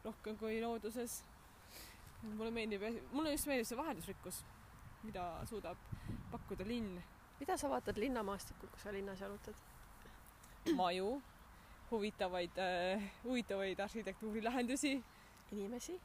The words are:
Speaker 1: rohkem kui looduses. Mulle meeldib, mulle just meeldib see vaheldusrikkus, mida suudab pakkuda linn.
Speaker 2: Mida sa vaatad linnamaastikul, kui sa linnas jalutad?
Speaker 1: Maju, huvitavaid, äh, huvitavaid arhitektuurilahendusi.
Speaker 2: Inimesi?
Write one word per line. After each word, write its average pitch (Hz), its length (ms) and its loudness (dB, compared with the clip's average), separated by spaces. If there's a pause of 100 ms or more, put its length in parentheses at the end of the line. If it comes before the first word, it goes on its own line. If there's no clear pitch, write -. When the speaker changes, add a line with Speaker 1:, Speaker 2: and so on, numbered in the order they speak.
Speaker 1:
rohkem 214 340 -4
kui 220 240 2
looduses. 233 580 0 (1000)
Mulle 220 280 -2
meeldib, 214 340 2 (280)
mulle 294 220 4
just 294 160 2
meeldib 247 180 6
see 240 100 0
vaheldusrikkus, 196 600 -2 (600)
mida 202 240 -4 (220)
suudab 185 320 -4 (500)
pakkuda - 380 -4
linn. 214 300 0 (380)
Speaker 2:
Mida 320 240 2
sa 285 100 2
vaatad 240 320 2
linnamaastikul, 214 720 0
kui - 80 -14
sa 208 140 -4
linnas 196 260 -4
jalutad? 202 380 -6 (1160)
Speaker 1:
Maju, 185 360 6 (800)
huvitavaid, 190 680 2
äh, 185 440 6 (220)
huvitavaid 196 560 4
arhitektuurilahendusi. 226 1120 2 (560)
Speaker 2:
Inimesi? 240 540 -2